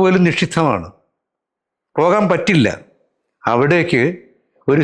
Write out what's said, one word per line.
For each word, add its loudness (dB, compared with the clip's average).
പോലും 2
നിഷിദ്ധമാണ്, -2
പോകാൻ 0
പറ്റില്ല. 0
അവിടേക്ക് 0
ഒരു 2